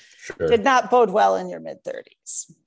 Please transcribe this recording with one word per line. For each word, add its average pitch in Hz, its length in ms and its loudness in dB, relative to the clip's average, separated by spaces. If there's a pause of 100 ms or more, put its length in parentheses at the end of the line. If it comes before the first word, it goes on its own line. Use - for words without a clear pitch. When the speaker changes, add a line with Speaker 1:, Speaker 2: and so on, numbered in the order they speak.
(180)
Speaker 1:
Sure. - 300 -6
Speaker 2:
did 214 160 2
not 254 260 2
bode 233 220 4
well 196 240 2
in 185 140 -6
your 175 100 -12
mid-thirties. - 920 -14 (160)